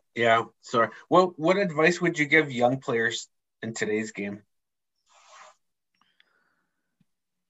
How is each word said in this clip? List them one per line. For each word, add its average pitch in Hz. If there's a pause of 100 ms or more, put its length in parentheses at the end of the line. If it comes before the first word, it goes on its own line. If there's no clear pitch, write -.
(140)
Yeah, 113 (180)
sorry. 113 (180)
What, 180
what 180
advice 175
would 156
you 147
give 151
young 123
players 117 (360)
in 113
today's 107
game? 101 (3000)